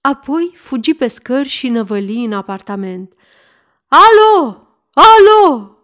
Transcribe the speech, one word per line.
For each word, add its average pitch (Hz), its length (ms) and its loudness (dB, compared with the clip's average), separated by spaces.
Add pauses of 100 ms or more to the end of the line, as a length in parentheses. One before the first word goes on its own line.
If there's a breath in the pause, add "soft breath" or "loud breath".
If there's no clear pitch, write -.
Apoi 294 540 -8
fugi 262 400 -8
pe 285 140 -6
scări 262 400 -8
și - 200 -12
năvăli 214 560 -8
în 226 80 -8
apartament. 196 840 -12 (720)
Alo! 415 800 2 (260)
Alo! 392 920 4